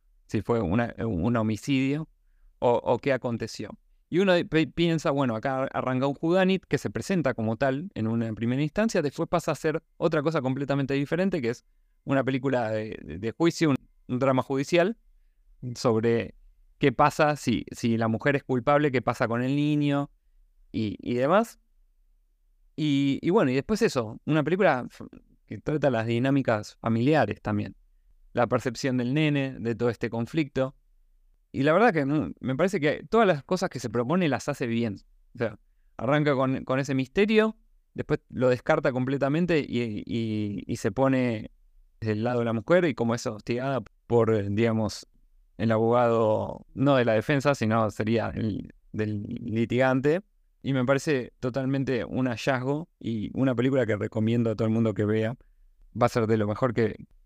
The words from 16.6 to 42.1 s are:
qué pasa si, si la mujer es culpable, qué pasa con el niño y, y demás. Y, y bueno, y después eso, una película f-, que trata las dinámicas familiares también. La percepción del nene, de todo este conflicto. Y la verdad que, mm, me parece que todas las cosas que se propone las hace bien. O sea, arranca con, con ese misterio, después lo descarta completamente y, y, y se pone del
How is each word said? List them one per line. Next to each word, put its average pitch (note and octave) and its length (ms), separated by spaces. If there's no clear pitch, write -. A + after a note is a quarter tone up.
qué C#3+ 140
pasa D3 440
si, A2 360
si A#2 260
la A2+ 100
mujer A2+ 280
es - 80
culpable, C#3+ 480
qué B2 100
pasa B2 260
con A#2 140
el C3 140
niño D3 560
y, G#2+ 300
y A#2+ 140
demás. E3 440
Y, C#3 440
y E3 120
bueno, F#3 180
y B2+ 60
después G3+ 260
eso, B2 440
una D3+ 180
película D#3 440
f-, - 180
que G#2+ 100
trata C#3+ 320
las A2+ 160
dinámicas A#2+ 720
familiares A#2 640
también. G#2 340
La A#2+ 120
percepción B2+ 520
del B2 180
nene, C#3+ 440
de A#2 140
todo A#2+ 160
este A#2 220
conflicto. C3 640
Y B2+ 100
la D3+ 120
verdad G#3+ 200
que, D3+ 100
mm, C3+ 360
me C3 160
parece F#3 240
que C#3+ 280
todas A3 200
las D3+ 160
cosas F#3 260
que C3 100
se A#2 100
propone C3 380
las C3 220
hace C#3 160
bien. A#2 300
O - 20
sea, A#2 220
arranca D3 360
con, C3 300
con C3 160
ese C#3 160
misterio, G#3+ 600
después - 360
lo B2 200
descarta D3+ 420
completamente C#3 680
y, A#2+ 440
y, G#2+ 600
y A#2 120
se A2+ 140
pone B2+ 600
del G#2+ 220